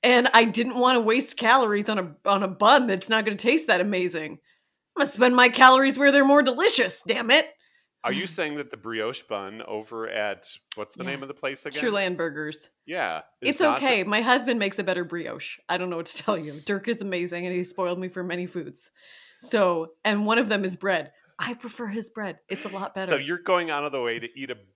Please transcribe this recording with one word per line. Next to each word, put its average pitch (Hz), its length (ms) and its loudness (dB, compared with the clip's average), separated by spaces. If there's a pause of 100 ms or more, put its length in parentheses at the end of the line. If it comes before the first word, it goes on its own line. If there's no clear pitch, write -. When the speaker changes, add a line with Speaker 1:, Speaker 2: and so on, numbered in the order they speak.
Speaker 1:
and 247 300 6
I 233 120 8
didn't 233 340 -2
wanna 247 220 4
waste 226 360 0
calories 226 520 2
on 214 100 -2
a, 170 160 -8 (140)
on 196 140 2
a 196 40 -2
bun 226 400 4
that's 190 220 -4
not 220 160 2
gonna 208 120 -2
taste 302 300 0
that 185 140 4
amazing. 175 580 -4 (580)
I'm 302 40 2
gonna 285 100 2
spend 247 240 4
my 247 140 8
calories 262 500 6
where 277 120 6
they're 277 140 6
more 285 180 6
delicious, 254 640 2
damn 226 240 -4
it. 302 140 6 (580)
Speaker 2:
Are 120 100 -2
you 175 140 -4
saying 160 300 -4
that 143 120 -10
the 123 80 -14
brioche 110 460 -6
bun 104 440 -8
over 110 400 -10
at, 104 400 -6 (280)
what's 107 200 -12
the - 80 -12
Speaker 1:
Yeah. 127 80 -8
Speaker 2:
name 139 120 -8
of 139 40 -14
the 139 60 -12
place 139 320 -10
again? 147 180 -6
Speaker 1:
Cheerland 196 340 -2
Burgers. 151 520 -8 (160)
Speaker 2:
Yeah. 123 340 -4 (220)
Is 277 140 0
Speaker 1:
It's - 60 0
Speaker 2:
not 285 200 2
Speaker 1:
okay. 247 220 0
My 208 180 0
husband 240 380 2
makes 196 180 -2
a 208 60 -6
better 180 200 -2
brioche. - 540 -10 (120)
I 180 80 0
don't 180 120 -4
know 170 80 -6
what 165 100 -8
to - 160 -8
tell 208 140 0
you. 151 160 -10 (120)
Dirk 202 220 -4
is 233 140 -4
amazing, 175 460 -6
and 180 80 -4
he 180 80 -2
spoiled 180 360 -4
me 185 80 -8
for 180 160 -10
many 175 220 -6
foods. - 460 -12 (480)
So, 175 540 0 (120)
and 208 220 0
one 226 100 2
of 233 120 0
them 202 140 0
is 185 120 -4
bread. 180 360 -4 (280)
I 240 160 -6
prefer 233 320 -12
his 214 240 -8
bread. 208 260 -8 (100)
It's 190 180 -8
a 202 40 -8
lot 190 260 -8
Speaker 2:
So 190 120 -6
Speaker 1:
better. 156 120 0
Speaker 2:
you're 156 200 -6
going 175 320 0
out 143 140 -4
of 147 60 -4
the 135 100 -4
way 117 180 -4
to 117 200 -14
eat 135 120 -12
a 117 60 -10 (180)